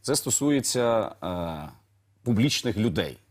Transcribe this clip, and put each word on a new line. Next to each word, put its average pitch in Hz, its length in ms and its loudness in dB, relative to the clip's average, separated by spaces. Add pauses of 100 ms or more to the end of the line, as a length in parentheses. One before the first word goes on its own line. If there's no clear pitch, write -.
це 143 140 0
стосується, 123 920 2 (140)
е, 82 440 -6 (540)
публічних 120 540 0
людей. 107 420 -2 (120)